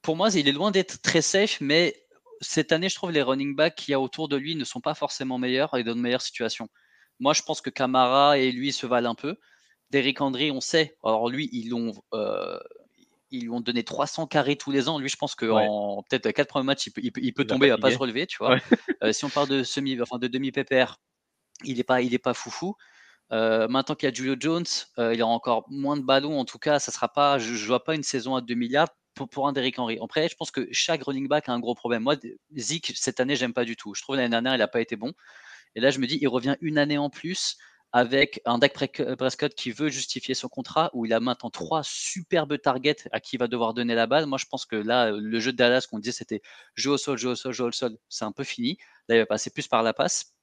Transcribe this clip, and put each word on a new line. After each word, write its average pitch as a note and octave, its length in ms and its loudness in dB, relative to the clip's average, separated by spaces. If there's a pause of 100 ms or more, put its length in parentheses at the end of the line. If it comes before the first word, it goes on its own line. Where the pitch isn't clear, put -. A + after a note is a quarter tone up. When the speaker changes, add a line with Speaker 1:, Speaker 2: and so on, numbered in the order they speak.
Speaker 1:
pour D#3+ 160 -2
moi, G3 140 4
il D#3 180 2
est C#3 40 4
loin E3 180 0
d'être F#3+ 320 0
très - 180 4
safe, G3 400 2
mais D3+ 340 2 (460)
cette - 320 0
année, E3+ 160 0
je - 60 -4
trouve F3+ 160 -6
les D#3 100 2
running C3+ 340 0
backs D#3 200 2
qu'il - 180 -6
y - 20 2
a C3+ 60 2
autour C#3+ 280 -4
de C#3 80 0
lui D3 200 -4
ne C#3+ 80 -4
sont - 160 -10
pas D3+ 140 -4
forcément C3 420 -6
meilleurs B2+ 400 0
et B2 80 -2
dans A#2 100 -2
de A#2+ 60 -4
meilleures B2 220 0
situations. - 460 -6 (500)
Moi, C#3 160 4
je - 80 0
pense - 180 -6
que - 80 -8
Camara C3 680 4
et C3 120 4
lui B2+ 220 -4
se - 140 -6
valent A#2+ 240 2
un A#2 40 -2
peu. D3+ 220 -6 (540)
Derrick C#3 320 2
Henry, C#3 280 0
on C3 120 -4
sait. D#3+ 420 0
Alors A2 240 2
lui, C3 240 -4
ils A#2 160 -6
l'ont, A#2 240 -4 (220)
euh, G1+ 440 -4 (720)
ils B2+ 120 -8
lui A#2 80 -8
ont A#2+ 100 -4
donné A#2 240 -2
trois - 220 -2
cents D#3+ 200 -6
carrés C#3 300 2
tous - 140 -10
les C#3 180 2
ans. D#3+ 100 -2
Lui, C3+ 120 -4
je - 80 -4
pense D3 160 -4
que - 100 -6
Speaker 2:
Ouais. A2 240 4
Speaker 1:
en, G#2 340 -2
peut-être - 220 -2
les A2 80 2
quatre C#3+ 160 0
premiers C3+ 160 -2
matchs, C#3 220 0
il - 60 -12
peut, C#3+ 120 -10
il A#2 80 -2
peut, - 100 -8
il B2+ 120 -2
peut - 80 0
Speaker 2:
Il G#2+ 60 0
va G#2+ 60 0
Speaker 1:
tomber C3+ 160 6
à A2+ 60 4
pas G#2+ 60 -2
Speaker 2:
fatiguer. B2+ 120 6
Speaker 1:
se B2+ 60 -4
relever, C3 260 -4
tu - 120 -10
vois. A#2 160 4
Speaker 2:
Ouais. - 60 2
<laughs> - 440 0
Speaker 1:
Euh, A2 80 4
si - 140 -2
on C3+ 40 -4
parle C#3+ 180 2
de C3+ 160 2
semi, C3 360 -4
enfin, A#2+ 180 -4
de B2 100 -2
demi-pépère, C3 680 0 (680)
il B2+ 140 -4
est A#2+ 60 0
pas, B2+ 160 4
il B2 140 2
est B2 40 2
pas B2+ 140 0
foufou. E3+ 420 -6 (580)
Euh, A2+ 360 2
maintenant C3 260 0
qu'il - 140 0
y - 20 2
a - 20 -6
Julio C3 240 -2
Jones, E3 300 0 (320)
euh, A#2 160 2
il A#2 80 0
a A2+ 40 2
encore A#2 440 0
moins C#3 260 -2
de C#3+ 60 -4
ballons. C3+ 380 2
En B2 40 0
tout - 140 -14
cas, D3 220 2
ça - 100 -6
sera - 160 -4
pas, C#3+ 320 4
je, A#2 160 -4
je G#2 140 -4
vois B2 160 2
pas D#3+ 100 0
une D3+ 80 -4
saison C3 320 -2
à B2+ 60 0
deux A#2+ 160 -4
milliards B2+ 320 2 (260)
pour, C3 140 -8
pour C#3 180 -2
un C#3+ 60 2
Derrick C3 260 0
Henry. A2+ 240 -4
Après, D#3 260 0
je - 60 -6
pense - 160 -10
que B2 220 -4
chaque D3+ 320 0
running C3+ 240 -4
back D3 200 0
a C3 40 0
un A#2+ 80 0
gros A#2 160 -2
problème. A#2 260 -2
Moi, C#3+ 140 2 (400)
Zeke, C3 400 -6
cette - 240 -2
année, C3+ 160 2
j'aime A#2+ 180 -2
pas B2 100 2
du A2+ 120 -6
tout. G2+ 180 -12
Je - 80 -10
trouve C3+ 140 -4
l'année B2 140 2
dernière, A#2+ 260 2
il A#2 60 4
a G#2 40 4
pas - 140 0
été A2+ 160 -2
bon. A#2 160 -8 (640)
Et A2 40 -4
là, C3 100 6
je C3 100 -2
me B2 80 0
dis, D3 120 -2
il C#3+ 60 2
revient B2+ 340 0
une D3+ 160 -2
année D3 220 2
en C#3+ 100 -2
plus - 480 -6 (360)
avec B2 540 2
un A#2+ 120 2
Dak C#3 160 4
Pre-, C3+ 400 -4
Prescott C3 400 -2
qui - 160 -8
veut D3 200 -2
justifier C3 440 -6
son C3+ 140 -8
contrat, D#3 440 -2
où A#2 140 -4
il A2+ 60 2
a A2+ 80 4
maintenant A#2+ 300 -2
trois D#3 340 -2
superbes D#3 760 -2
targets C3+ 520 0
à - 80 -2
qui - 160 -10
il - 20 -2
va A#2+ 80 2
devoir A2+ 280 0
donner A#2 200 0
la A2+ 140 4
balle. D3 180 4
Moi, C3+ 120 -2
je - 80 -6
pense - 200 -8
que - 80 -8
là, A2+ 380 2
le G#2+ 260 -2
jeu A#2+ 140 0
de B2 40 -6
Dallas B2 320 4
qu'on A2 120 -8
disait, A2 100 -6
c'était A2+ 320 -6 (320)
jeu C3 160 -2
au C#3+ 80 2
sol, C#3 180 -2
jeu A#2+ 140 -2
au B2 60 0
sol, B2+ 160 -8
jeu A#2+ 140 -4
au A#2+ 40 0
sol, A#2 260 -4 (120)
c'est - 160 -8
un G#2+ 80 -6
peu C#3+ 100 -8
fini. A#2 340 -4 (320)
Là, A#2 60 4
il A#2 40 8
va A2 80 6
passer - 240 -2
plus - 180 -8
par A2+ 160 4
la A2+ 100 2
passe. - 480 -2